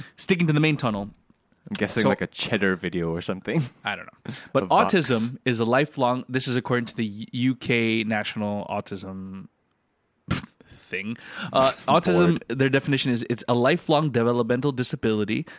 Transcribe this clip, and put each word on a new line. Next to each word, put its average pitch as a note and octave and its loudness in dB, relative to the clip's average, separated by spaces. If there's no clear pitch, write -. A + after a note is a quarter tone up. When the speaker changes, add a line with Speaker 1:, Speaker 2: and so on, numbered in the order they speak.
Speaker 1:
sticking F3 2
to D#3 2
the D3+ 2
main D#3 2
tunnel, G#2 -4
Speaker 2:
I'm - -4
guessing, G#2+ 0
Speaker 1:
So - 4
Speaker 2:
like, G2 0
a F2+ -2
cheddar F#2+ 0
video E2+ -2
or F2 -4
something. G#2+ -4
<laughs> - -20
Speaker 1:
I G2+ -4
don't F2+ -12
know. - -14
But F3+ 2
Speaker 2:
A - -2
Vox. G3+ 4
Speaker 1:
autism B2+ 2
is A#2+ 2
a A2+ 2
lifelong, B2+ 0
this B2+ -2
is A#2+ 0
according B2 0
to - -16
the A2+ -2
U-, G#2 -8
U B2+ 0
K A2+ 0
National G#2 -4
Autism F#2+ -10
thing. G2 -6
Uh, C3 4
Speaker 2:
<laughs> - -10
Speaker 1:
autism, E3+ 4
Speaker 2:
Bored. B2+ -2
Speaker 1:
their C3+ 4
definition C3+ 2
is, A#2+ 0
it's A#2 -4
a B2 2
lifelong D3+ 2
developmental A#2+ 2
disability A#2 -2